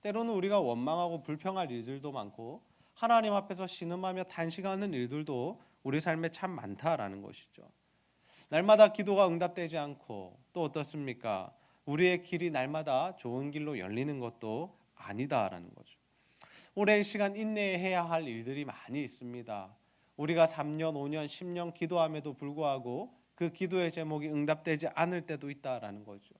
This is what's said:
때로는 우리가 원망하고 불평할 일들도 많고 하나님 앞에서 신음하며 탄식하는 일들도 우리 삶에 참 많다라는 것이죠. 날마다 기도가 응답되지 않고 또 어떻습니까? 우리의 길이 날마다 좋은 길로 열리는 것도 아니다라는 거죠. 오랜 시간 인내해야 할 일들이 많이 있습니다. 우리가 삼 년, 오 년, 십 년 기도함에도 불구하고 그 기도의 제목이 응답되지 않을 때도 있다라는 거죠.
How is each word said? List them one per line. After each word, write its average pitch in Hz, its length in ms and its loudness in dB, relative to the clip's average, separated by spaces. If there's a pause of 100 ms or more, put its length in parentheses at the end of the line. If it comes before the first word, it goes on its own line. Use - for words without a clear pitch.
때로는 220 320 -2
우리가 196 260 2
원망하고 156 640 0
불평할 175 480 -4
일들도 131 420 -8
많고 117 500 -10 (300)
하나님 226 400 4
앞에서 196 340 -2
신음하며 185 580 -6
탄식하는 190 680 -4
일들도 143 680 -4 (220)
우리 135 180 0
삶에 165 300 0
참 185 200 -6
많다라는 101 720 -4
것이죠. - 400 -18 (880)
날마다 208 420 10
기도가 202 340 4
응답되지 170 520 -2
않고 107 600 -8 (140)
또 175 100 -2
어떻습니까? 139 920 -4 (320)
우리의 175 360 4
길이 175 280 -2
날마다 151 680 0
좋은 127 340 -4
길로 147 280 -4
열리는 123 420 -2
것도 117 560 -6 (180)
아니다라는 101 800 -4
거죠. - 240 -20 (760)
오랜 208 280 6
시간 202 320 0
인내해야 190 760 0
할 160 200 0
일들이 123 360 -6
많이 135 380 -6
있습니다. 117 720 -10 (400)
우리가 160 300 6
삼 151 300 -2
년, 160 200 0
오 139 120 -4
년, 151 180 -4
십 165 220 -12
년 175 240 -4
기도함에도 156 600 0
불구하고 143 800 -4 (200)
그 170 160 -2
기도의 175 400 0
제목이 156 380 -4
응답되지 151 600 0
않을 170 380 0
때도 143 240 -6
있다라는 113 540 -8
거죠. 101 360 -18